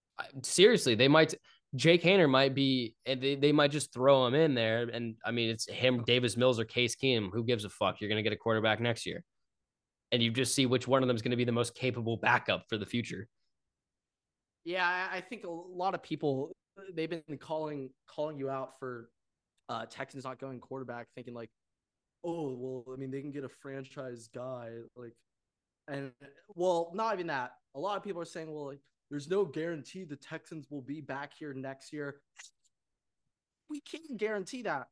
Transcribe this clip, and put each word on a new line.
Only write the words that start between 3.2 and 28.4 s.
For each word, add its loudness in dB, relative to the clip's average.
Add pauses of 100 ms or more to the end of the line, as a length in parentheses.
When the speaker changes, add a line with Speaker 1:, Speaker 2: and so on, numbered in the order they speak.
Speaker 1:
they, 0
they 6
might 6
just -4
throw 6
him 2
in 6
there. 2
And, -6 (100)
I -2
mean, 0
it's -4
him, 2
Davis 2
Mills, 4
or 0
Case 0
Keenum. 2
Who -4
gives 0
a -8
fuck? 0
You're -4
gonna 0
get 0
a -6
quarterback 2
next -2
year. -8 (880)
And 2
you 4
just 2
see 4
which 2
one 6
of 2
them 4
is -4
gonna 0
be 2
the 0
most 0
capable -2
backup 2
for -4
the -4
future. -6 (1400)
Speaker 2:
Yeah, 0
I, -2
I -6
think -12
a -8
lot -4
of -6
people, -4 (420)
they've -4
been -10
calling, -6 (180)
calling -6
you -4
out -6
for, -12 (600)
uh, -6
Texans -10
not -10
going -10
quarterback, -12
thinking, -14
like, -12 (760)
"Oh, -4
well, -10
I -12
mean, -8
they -6
can -10
get -8
a -10
franchise -12
guy." -10 (260)
Like, -16 (720)
and, -8 (380)
well, 0
not -2
even -4
that. -4 (220)
A -10
lot -4
of -8
people -8
are -8
saying, -12